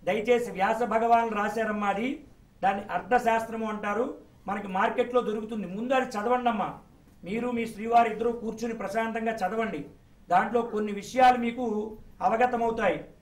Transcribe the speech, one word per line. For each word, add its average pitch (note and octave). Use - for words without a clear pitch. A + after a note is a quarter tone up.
దయచేసి A3
వ్యాస G3+
భగవాన్ A#3
రాశారమ్మా G#3+
అది. G#3+
దాన్ని G3
అర్థశాస్త్రము A3+
అంటారు. G#3
మనకి G3+
మార్కెట్లో A#3
దొరుకుతుంది. G#3+
ముందు A3
అది B3+
చదవండమ్మా. A3+
మీరు A#3
మీ A3+
శ్రీవారు A#3
ఇద్దరు A#3
కూర్చుని A3+
ప్రశాంతంగా A3
చదవండి. G3
దాంట్లో A3
కొన్ని G#3+
విషయాలు B3
మీకు A#3
అవగతమవుతాయి. A3+